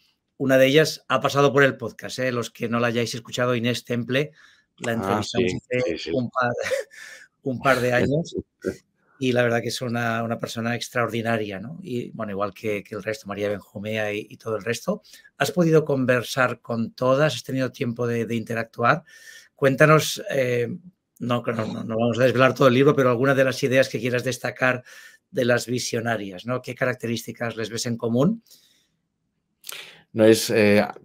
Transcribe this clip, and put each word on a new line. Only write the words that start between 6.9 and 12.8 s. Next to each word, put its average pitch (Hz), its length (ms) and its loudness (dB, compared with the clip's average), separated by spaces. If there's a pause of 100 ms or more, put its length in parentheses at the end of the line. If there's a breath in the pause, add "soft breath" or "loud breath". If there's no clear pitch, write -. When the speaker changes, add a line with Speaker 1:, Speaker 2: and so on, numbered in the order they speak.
Speaker 1:
un 127 180 -6
par 131 200 2
de 123 120 0
años. 127 440 0 (260)
Speaker 2:
<laughs> - 260 -8 (320)
Speaker 1:
y 127 100 2
la 123 100 2
verdad 117 180 2
que 113 80 -6
es - 140 -8
una, 117 420 -2
una 117 140 -4
persona 117 360 -6
extraordinaria, 113 880 -4
¿no? 147 220 -12
Y, 123 300 -8
bueno, 107 200 -8
igual 98 220 -6
que, 104 280 -4